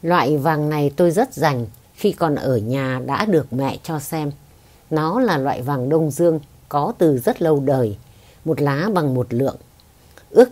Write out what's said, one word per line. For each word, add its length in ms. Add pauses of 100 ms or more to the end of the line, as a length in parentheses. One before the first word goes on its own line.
Loại 360
vàng 320
này 260
tôi 160
rất 220
rành, 320 (280)
khi 180
còn 240
ở 220
nhà 480
đã 200
được 280
mẹ 300
cho 160
xem. 320 (580)
Nó 300
là 180
loại 240
vàng 280
Đông 220
Dương, 280 (300)
có 280
từ 200
rất 240
lâu 180
đời, 380 (480)
một 160
lá 320
bằng 200
một 200
lượng. 220 (760)
Ước 220